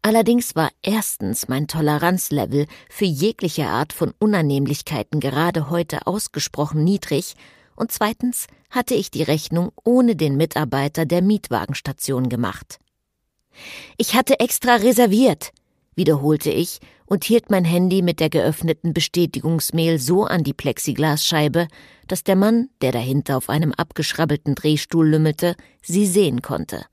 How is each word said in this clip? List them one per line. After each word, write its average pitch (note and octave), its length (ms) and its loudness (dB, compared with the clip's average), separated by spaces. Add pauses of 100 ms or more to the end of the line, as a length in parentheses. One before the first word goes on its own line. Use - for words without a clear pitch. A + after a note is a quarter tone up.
Allerdings A3+ 480 4
war D#3+ 160 0 (120)
erstens G3+ 640 -4
mein C#3+ 200 -2
Toleranzlevel D3 1000 0 (220)
für - 160 -4
jegliche E3 640 -2
Art A2+ 260 -4
von - 260 -4
Unannehmlichkeiten D3 1000 0
gerade D3+ 480 -2
heute E3+ 380 -4
ausgesprochen D3+ 760 -4
niedrig F3+ 520 -2 (420)
und - 160 -4
zweitens A#3 540 -4 (220)
hatte B3 260 -2
ich - 160 -2
die - 120 -2
Rechnung D#3+ 480 -2 (140)
ohne A#3+ 320 4
den D3 180 0
Mitarbeiter C#3 680 0
der E3+ 160 2
Mietwagenstation C3+ 1040 -2
gemacht. A#2+ 520 -6 (1160)
„Ich - 180 -4
hatte B3+ 280 4
extra A#3+ 340 2
reserviert“, A3 760 4 (420)
wiederholte D3+ 560 2
ich - 300 -2 (240)
und - 180 -2
hielt A3+ 260 2
mein F#3+ 140 4
Handy F3+ 380 2
mit E3+ 180 0
der D#3 100 2
geöffneten D#3+ 640 0
Bestätigungsmail E3 1040 0
so F3+ 260 2
an E3+ 180 0
die C#3 100 -2
Plexiglasscheibe, D3+ 1160 -2 (380)
dass - 180 -6
der F#3+ 100 2
Mann, A3+ 320 2 (140)
der B2+ 100 0
dahinter C3 460 -2
auf - 100 -6
einem D3+ 240 0
abgeschrabbelten D3 840 -2
Drehstuhl D#3 520 0
lümmelte, D#3 480 2 (260)
sie G3+ 260 0
sehen E3+ 340 2
konnte. - 520 -8